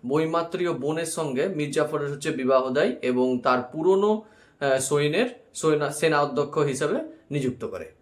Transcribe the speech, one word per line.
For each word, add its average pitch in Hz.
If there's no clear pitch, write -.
বৈমাত্রীয় 165
বোনের 156
সঙ্গে 151
মীর 147
জাফরের 147
হচ্ছে 143
বিবাহ 131
দেয় 151
এবং 127
তার 127
পুরনো, 196
আহ, 135
সৈন্যের 147
সৈনা-, 147
সেনা 151
অধ্যক্ষ 143
হিসেবে 147
নিযুক্ত 127
করে। 90